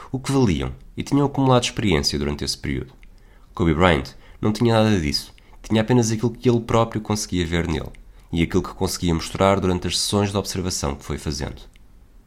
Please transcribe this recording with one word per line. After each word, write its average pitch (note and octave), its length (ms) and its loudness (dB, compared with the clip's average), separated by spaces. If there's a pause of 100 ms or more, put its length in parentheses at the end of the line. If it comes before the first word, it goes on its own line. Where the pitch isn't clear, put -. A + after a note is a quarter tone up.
o C3 80 -8
que C3 140 -6
valiam E2+ 400 2 (240)
e - 80 -8
tinham C#3+ 220 2
acumulado C3 380 2
experiência D#2+ 540 0
durante C#2+ 280 -4
esse - 120 -4
período. - 360 -8 (600)
Kobe E2 200 2
Bryant D2+ 380 4 (300)
não A2 120 2
tinha A2+ 280 4
nada G#2+ 180 4
disso. D2 340 -4 (280)
Tinha A2 200 0
apenas A#2 300 2
aquilo A2+ 200 -2
que - 180 0
ele A#2+ 120 2
próprio A2+ 400 0
conseguia F#2 440 -2
ver E2 220 0
nele D#2 240 -4 (400)
e E2+ 100 0
aquilo E2+ 220 2
que - 100 -10
conseguia F2+ 400 -2
mostrar F#2+ 460 2
durante F2+ 260 0
as F2 140 -2
sessões G2+ 320 0
de G2+ 60 -2
observação F2 580 -4
que C#2 80 -16
foi D2 140 -6
fazendo. - 440 -8 (640)